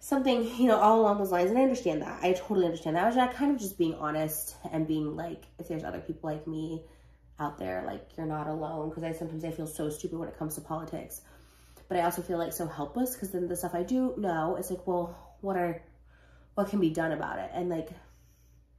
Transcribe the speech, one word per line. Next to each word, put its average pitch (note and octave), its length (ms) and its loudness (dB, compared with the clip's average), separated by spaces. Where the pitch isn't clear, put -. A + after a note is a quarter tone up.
Something, B3+ 440 2
you B3 80 6
know, G#3+ 120 8
all A3 220 10
along G#3 160 6
those G3 160 0
lines. F3 160 4
And A#3 100 4
I C4+ 40 8
understand F3+ 400 2
that. - 200 -8
I F3+ 120 4
totally F#3 320 2
understand E3 300 -2
that. F3+ 80 4
I - 20 4
was, A#3+ 100 4
like, B3 160 4
kind C#4+ 200 2
of B3+ 60 0
just F#3+ 200 -4
being E3 160 2
honest D#3 600 -2
and D#3 160 0
being D#3 300 0
like, E3+ 300 -8
if F3+ 80 -12
there's D#3+ 160 -4
other - 180 -8
people D#3+ 280 -8
like D#3 180 -6
me D#3+ 380 -6
out C#3+ 160 -4
there, F#2 300 -4
like, - 280 -10
you're D#3+ 120 -6
not D3+ 200 -4
alone. D#3 440 -4
'Cause E3 120 -8
I, E3 100 -4
sometimes D#3+ 340 -8
I D#3+ 40 -4
feel D#3+ 160 -6
so D#3 220 -4
stupid D#3+ 300 -6
when E3 100 -6
it - 100 -14
comes D#3 180 -6
to D3+ 40 -10
politics. D#3 640 -8
But F#3 80 -2
I F3 60 4
also F3 180 2
feel, F3 160 -2
like, E3 160 -2
so E3+ 140 -4
helpless G3 500 -2
'cause F#3+ 140 -8
then F3+ 180 0
the F3 80 -2
stuff F3 180 -4
I F3 80 0
do B3+ 360 0
know, E3+ 380 0
it's - 140 -6
like, F3+ 160 -6
well, F3 300 0
what G3 160 -2
are, E3+ 260 -2
what G3+ 140 2
can G#3 120 0
be D#3+ 100 6
done D#3+ 220 0
about - 260 -4
it? - 160 -6
And, F3+ 160 -2
like, D#3+ 180 -4